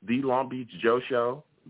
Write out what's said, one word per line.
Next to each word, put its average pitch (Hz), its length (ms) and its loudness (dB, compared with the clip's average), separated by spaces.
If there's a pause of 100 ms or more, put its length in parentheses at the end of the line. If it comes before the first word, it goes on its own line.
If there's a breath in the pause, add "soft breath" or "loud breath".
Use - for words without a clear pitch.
The 127 160 2
Long 131 260 2
Beach 127 200 -8 (120)
Joe 113 260 4
Show. 127 360 0 (260)